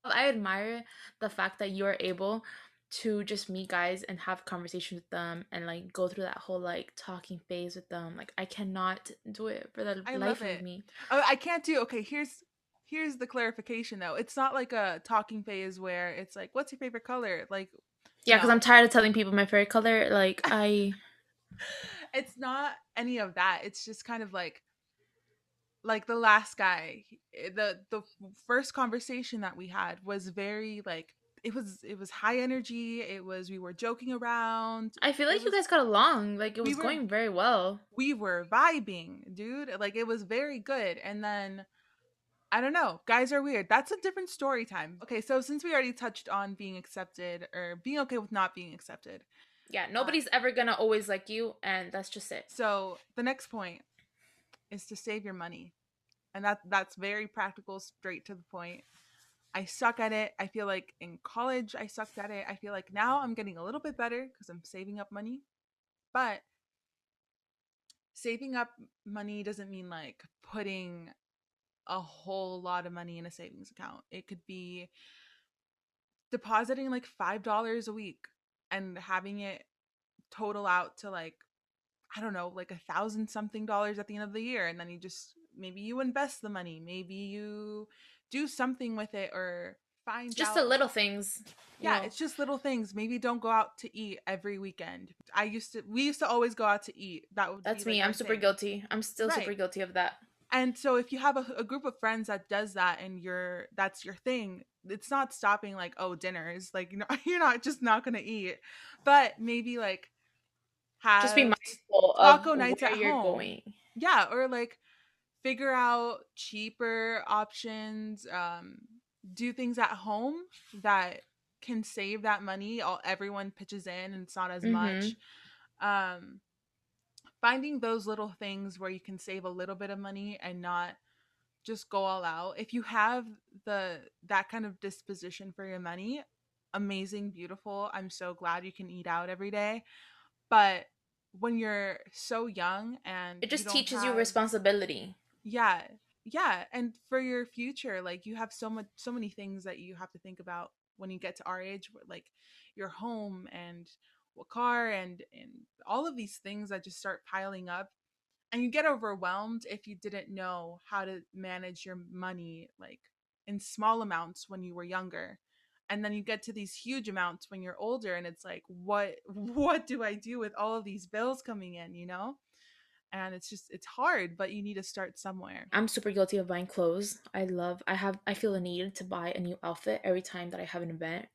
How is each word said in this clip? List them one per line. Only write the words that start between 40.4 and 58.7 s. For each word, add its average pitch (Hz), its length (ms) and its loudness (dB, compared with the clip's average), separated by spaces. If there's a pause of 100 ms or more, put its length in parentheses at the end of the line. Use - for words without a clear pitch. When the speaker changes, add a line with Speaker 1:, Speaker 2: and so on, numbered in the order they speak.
Speaker 2:
good, 208 380 -2
and 208 260 -8
then, 196 420 -6 (880)
I 214 100 6
don't 277 120 2
know, 240 320 2
guys 247 260 6
are 285 100 2
weird. 240 280 0
That's 247 220 4
a 415 100 -2
different 381 280 -2
story 269 360 0
time. 175 380 -8
Okay, 233 180 -2
so 262 180 2
since 285 240 -4
we 339 80 -2
already 262 220 4
touched - 340 -8
on 196 260 -2
being 190 220 -10
accepted 180 800 -10
or 175 300 -6
being 277 160 0
okay 262 180 -2
with 214 140 -6
not 190 220 2
being 175 200 -14
accepted, - 500 -16 (440)
Speaker 1:
Yeah, 190 180 -4 (140)
Speaker 2:
uh, 285 160 2
Speaker 1:
nobody's 294 160 0
ever 247 180 4
gonna 233 240 2
always 220 340 4
like 190 200 -2
you, 220 340 -4
and 185 300 -2
that's 196 180 -6
just - 220 -12
it. - 160 -10
Speaker 2:
So, 196 500 -2 (180)
the 240 60 -2
next 262 260 -2
point 185 340 -10 (880)
is 202 180 -12
to 214 80 -12
save 214 280 -8
your 196 100 -10
money, 175 400 -14 (600)
and 196 100 -8
that, 208 220 2
that's 190 300 0
very 208 320 -4
practical, 196 520 -6
straight - 460 -12
to 202 100 -14
the 175 80 -20
point. 175 400 -14 (680)